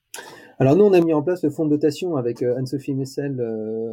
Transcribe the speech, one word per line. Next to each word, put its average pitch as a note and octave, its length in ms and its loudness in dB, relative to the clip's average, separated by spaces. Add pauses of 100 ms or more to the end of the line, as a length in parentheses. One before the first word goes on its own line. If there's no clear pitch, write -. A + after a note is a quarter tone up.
(600)
Alors, C3+ 160 4
nous, G3+ 100 6
on G3+ 80 4
a F3 80 6
mis E3 120 2
en D3+ 80 2
place F3 220 -2
le D3 80 0
fonds D#3+ 140 -2
de D3 40 0
dotation D3+ 460 0
avec, A#2+ 260 -4
euh, B2 160 0
Anne-Sophie C3 380 -6
Messel, C3+ 440 -6
euh, A2+ 540 -6